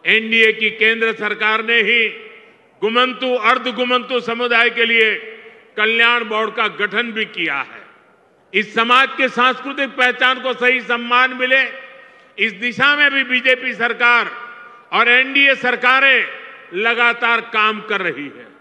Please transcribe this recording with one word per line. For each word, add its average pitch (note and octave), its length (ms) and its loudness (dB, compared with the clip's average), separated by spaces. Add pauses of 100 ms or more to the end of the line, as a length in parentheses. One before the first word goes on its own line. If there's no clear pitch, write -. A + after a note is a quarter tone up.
एनडीए A3 480 4
की A3 180 -2
केंद्र A3+ 420 0
सरकार G#3+ 500 -2
ने A#3 180 2
ही A3+ 260 2 (760)
गुमंतु, B3 520 0 (100)
अर्ध B3 300 2
गुमंतु B3 480 -2
समुदाय A#3 480 0
के A#3 140 0
लिए A3+ 300 2 (640)
कल्याण A#3 480 2
बोर्ड G#3+ 320 -4
का A3+ 100 0 (100)
गठन G#3 360 -4
भी G#3+ 140 -4
किया D#3+ 300 -6
है। A#2 260 -10 (720)
इस G#3 220 -2
समाज B3 420 4
के C4 140 0
सांस्कृतिक C4 680 -2
पहचान B3+ 440 0
को B3 140 -4
सही B3 280 0
सम्मान A#3+ 520 0
मिले, B3+ 280 0 (760)
इस G#3 160 -2
दिशा A#3+ 420 0
में D4 140 4
भी C4+ 140 0
बीजेपी B3+ 500 0
सरकार A#3 560 2 (600)
और A3+ 180 2
एनडीए C4+ 460 4
सरकारें B3 680 2 (480)
लगातार A#3 680 0 (100)
काम G#3+ 320 0
कर G3+ 200 -4
रही D3 240 -6
है। A#2+ 200 -18 (140)